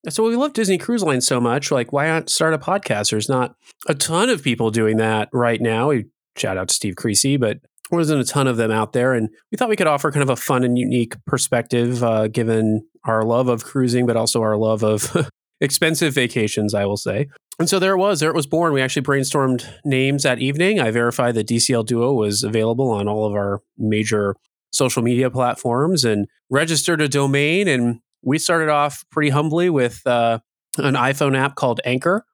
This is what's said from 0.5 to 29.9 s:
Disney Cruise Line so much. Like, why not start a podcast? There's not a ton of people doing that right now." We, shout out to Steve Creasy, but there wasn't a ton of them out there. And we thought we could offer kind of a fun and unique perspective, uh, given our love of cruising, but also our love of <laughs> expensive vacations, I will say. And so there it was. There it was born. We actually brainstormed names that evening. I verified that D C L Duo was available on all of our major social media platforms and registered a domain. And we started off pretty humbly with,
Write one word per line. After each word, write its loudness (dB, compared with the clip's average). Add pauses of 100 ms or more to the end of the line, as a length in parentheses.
Disney 0
Cruise -2
Line 2
so 0
much. 0
Like, -2
why 0
not -2
start 0
a 0
podcast? -2
There's -2
not 0 (320)
a -2
ton 0
of -2
people 0
doing 2
that 0
right 0
now." 0
We, -2 (280)
shout -4
out -4
to -2
Steve -6
Creasy, 0
but 0 (300)
there 0
wasn't 2
a 0
ton 0
of 0
them 0
out 0
there. 2
And 0 (200)
we -6
thought 0
we 0
could 2
offer 2
kind 0
of 2
a 2
fun 0
and 2
unique 0 (100)
perspective, 0
uh, 2
given 0 (200)
our 2
love 2
of -2
cruising, 0
but 0
also 0
our 0
love 0
of 0 (160)
<laughs> -10
expensive 0
vacations, 0
I 0
will -2
say. -4 (320)
And 0
so 2
there 2
it 2
was. 2
There 2
it -2
was 2
born. 2
We 2
actually 0
brainstormed 0 (160)
names 0
that 0
evening. 0
I 2
verified 0
that -2
D 0
C 0
L 2
Duo 0
was 0
available 0
on 0
all -2
of -2
our -2 (160)
major 0 (360)
social 0
media 0
platforms 0
and 0 (220)
registered 0
a 2
domain. 0
And 0 (220)
we 0
started 0
off 0
pretty 0
humbly 2
with, 0